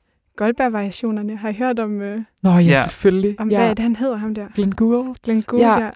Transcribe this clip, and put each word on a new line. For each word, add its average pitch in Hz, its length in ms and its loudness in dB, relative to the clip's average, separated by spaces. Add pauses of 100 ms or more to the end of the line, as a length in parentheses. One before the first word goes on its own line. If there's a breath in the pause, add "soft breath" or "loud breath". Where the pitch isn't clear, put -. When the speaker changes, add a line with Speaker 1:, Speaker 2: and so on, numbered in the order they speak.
(360)
Speaker 1:
Goldberg-variationerne. 214 1000 -2
Har 214 120 -6
I 214 40 -2
hørt 240 260 -2
om, 208 240 -4
øh, 208 200 -6 (200)
Speaker 2:
Nå 190 80 4
ja, 175 100 6
Speaker 3:
Ja. 156 220 6
Speaker 2:
selvfølgelig. 202 580 0
Speaker 1:
om 220 100 -2
Speaker 2:
Ja. 208 80 2
Speaker 1:
hvad 233 120 2
er 214 40 0
det, 220 80 -4
han 226 140 0
hedder, 247 200 -2
ham 214 180 -6
der? 208 200 -10
Speaker 2:
Glenn 196 180 0
Gould. 240 500 0
Speaker 1:
Glenn 220 200 0
Gould, 240 200 2
Speaker 2:
Ja. 226 220 4
Speaker 1:
ja. 214 120 -6